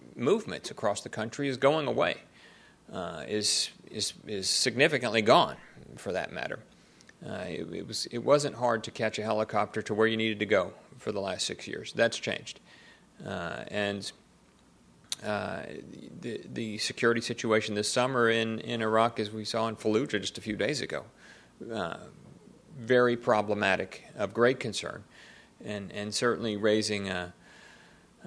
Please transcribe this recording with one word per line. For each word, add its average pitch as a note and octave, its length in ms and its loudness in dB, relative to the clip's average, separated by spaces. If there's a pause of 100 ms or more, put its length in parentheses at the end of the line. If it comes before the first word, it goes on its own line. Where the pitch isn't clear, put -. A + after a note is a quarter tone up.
(160)
movement C3+ 560 0
across G#2+ 300 -2
the - 80 -10
country A2 380 -4
is C3+ 80 -2
going C#3 320 4
away, A2+ 280 2 (760)
uh, E2+ 360 -8
is G#2 420 0 (220)
is, - 220 -4 (140)
is F#2+ 220 -4
significantly A#2+ 720 2
gone, A2 360 6 (380)
for - 160 -8
that F2 200 -4
matter. - 280 -6 (680)
Uh, G2 220 -8
it, F2 260 -6
it F2+ 140 -8
was, - 200 -6
it A#2 120 -6
wasn't C#3 360 4
hard A#2 280 2
to - 80 -10
catch A2 280 -2
a G#2 40 -2
helicopter G#2+ 580 0
to G#2+ 120 -2
where A2 140 4
you A2+ 100 2
needed A2 220 0
to G#2+ 60 0
go F#2+ 280 4 (240)
for - 140 -6
the G2+ 80 -2
last F#2+ 280 -4
six - 200 -10
years. - 260 -10
That's A2+ 240 2
changed. - 420 -8 (680)
Uh, F2 440 -6
and, G2+ 420 -2 (1120)
uh, G2 380 -4 (600)
the, A#2 200 -8 (120)
the A2 240 -6
security A#2 440 2
situation A2 520 0
this G#2 180 0
summer B2 380 2
in, A2+ 300 2
in A#2+ 220 -4
Iraq, A2+ 380 4
as G#2 120 -2
we G#2+ 140 -8
saw A2+ 240 0
in A2 60 -6
Fallujah A2 440 2
just F#2+ 180 -6
a G#2+ 40 -12
few G#2+ 140 -4
days A2+ 260 0
ago, C#2+ 240 -6 (680)
uh, F#2+ 240 -4 (800)
very B2 380 4
problematic, G#2 880 2 (140)
of G2 160 -2
great A#2+ 260 6
concern, - 440 -6 (600)
and, G#2 300 -8
and G#2 200 -6
certainly A2 440 0
raising, G#2+ 520 2
uh, F2+ 220 -4 (960)